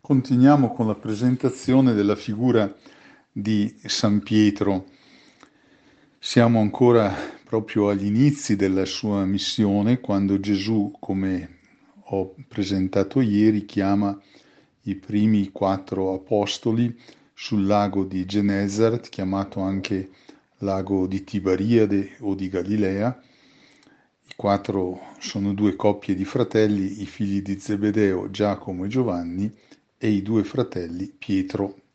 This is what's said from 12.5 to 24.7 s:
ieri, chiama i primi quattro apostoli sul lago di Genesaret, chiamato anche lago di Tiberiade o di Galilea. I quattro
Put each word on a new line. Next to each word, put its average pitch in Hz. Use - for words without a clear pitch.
ieri, 107
chiama 101
i 98
primi 104
quattro 95
apostoli 113
sul 101
lago 98
di 92
Genesaret, 101
chiamato 98
anche 95
lago 95
di 95
Tiberiade 101
o 101
di 95
Galilea. 98
I -
quattro 98